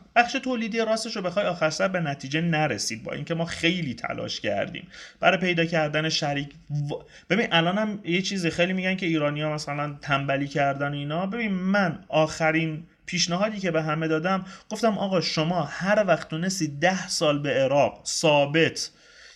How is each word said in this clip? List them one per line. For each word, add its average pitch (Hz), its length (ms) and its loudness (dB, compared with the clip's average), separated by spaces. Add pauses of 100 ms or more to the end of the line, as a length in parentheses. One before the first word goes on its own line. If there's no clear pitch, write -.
(160)
بخش 240 180 4
تولیدی 226 460 -2
راستش 220 360 -2
رو 208 60 -6
بخوای 180 240 0
آخر 170 240 0
سر 185 180 0
به 185 120 -2
نتیجه 143 420 -4
نرسید، 147 640 0
با - 80 -8
اینکه 143 220 -6
ما 165 120 -2
خیلی 165 480 -2
تلاش 117 480 -6
کردیم - 460 -2 (320)
برای 185 180 6
پیدا 175 280 2
کردن 156 440 0
شریک. 143 400 -2 (420)
و-، - 120 -8 (260)
ببین 202 220 2
الان 165 260 2
هم 214 280 -2
یه 175 160 2
چیزی 190 280 -2
خیلی 175 240 2
می‌گن 185 220 0
که 190 100 -2
ایرانی‌ها 151 480 0
مثلاً 147 480 -6
تنبلی 139 460 0
کردن 139 440 0
و 147 40 -4
اینا. 151 300 -4
ببین 220 260 -2
من 190 560 0
آخرین 156 760 2 (220)
پیشنهادی 185 540 0
که 190 120 0
به 160 100 2
همه 156 260 0
دادم 180 380 0 (240)
گفتم 214 280 0
آقا 190 240 0
شما 165 420 0
هر 202 440 2
وقت 160 220 2
تونستید 160 500 -4
ده 180 280 2
سال 147 320 2
به 143 100 -2
عراق 131 560 2
ثابت 147 840 2 (440)